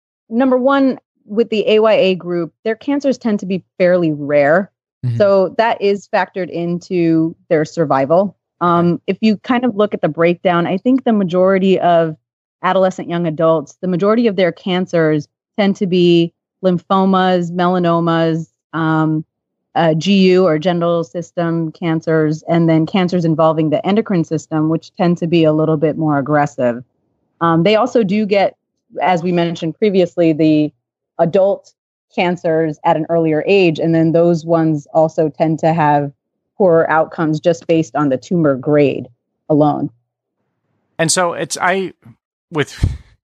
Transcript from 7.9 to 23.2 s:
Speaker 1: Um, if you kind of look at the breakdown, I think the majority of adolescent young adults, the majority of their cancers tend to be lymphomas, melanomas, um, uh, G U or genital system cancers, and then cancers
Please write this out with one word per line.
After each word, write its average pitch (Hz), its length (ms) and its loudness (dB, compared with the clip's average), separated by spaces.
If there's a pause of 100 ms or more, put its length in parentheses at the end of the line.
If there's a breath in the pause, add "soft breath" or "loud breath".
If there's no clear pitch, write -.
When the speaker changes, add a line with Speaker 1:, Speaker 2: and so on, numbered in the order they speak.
Speaker 1:
Um, 170 460 2
if 190 140 -4
you 220 160 2
kind 247 280 -2
of 226 100 -2
look 208 200 -2
at - 60 -12
the 180 60 0
breakdown, 170 600 0
I 185 100 -2
think 254 260 0
the 233 100 0
majority 190 640 2
of 165 360 2 (460)
adolescent 185 480 -2
young 175 160 -4
adults, 160 560 -2
the 185 60 -6
majority 208 400 0
of 196 80 -2
their 175 160 0
cancers 165 760 -2 (300)
tend 202 200 0
to 208 100 -2
be 170 440 2 (320)
lymphomas, 185 880 0
melanomas, 170 960 0 (260)
um, 156 520 -2 (480)
uh, 160 220 2
G 185 360 2
U 185 140 4
or 156 140 0
genital 170 440 -2
system 165 680 -6
cancers, 160 720 -2
and 170 260 0
then 160 160 2
cancers 180 400 0